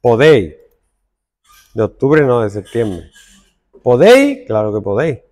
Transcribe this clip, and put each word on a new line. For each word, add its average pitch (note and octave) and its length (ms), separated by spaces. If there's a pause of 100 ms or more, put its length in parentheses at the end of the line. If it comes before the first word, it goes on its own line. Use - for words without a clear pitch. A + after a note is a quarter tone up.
Podéis. A#2+ 540 (1160)
De A2 100
octubre, C#3 400
no, B2 180
de G#2+ 80
septiembre. G2 640 (680)
¿Podéis? A#3 640
Claro G#2+ 280
que G#2 80
podéis. A#2 380 (120)